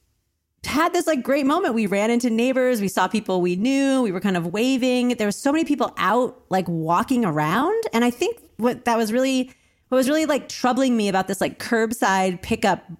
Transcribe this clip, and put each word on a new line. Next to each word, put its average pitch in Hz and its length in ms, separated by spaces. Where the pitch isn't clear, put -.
had 330 280
this, 339 140
like, 302 160
great 277 220
moment. 269 300
We 220 120
ran 202 220
into 240 200
neighbors. 247 500
We 202 80
saw 185 220
people 190 320
we 180 160
knew. 269 440
We 208 120
were 180 80
kind 190 160
of 170 160
waving. 247 560
There 220 180
were 202 60
so - 180
many 320 140
people 254 320
out, 214 520
like, 185 200
walking 175 560
around. 196 680
And 233 140
I 247 40
think 381 280
what 233 300
that 233 120
was 220 140
really, 254 400
what 254 80
was 262 100
really, 311 180
like, 302 220
troubling 254 480
me 208 140
about 190 180
this, - 140
like, - 180
curbside 190 840
pickup - 440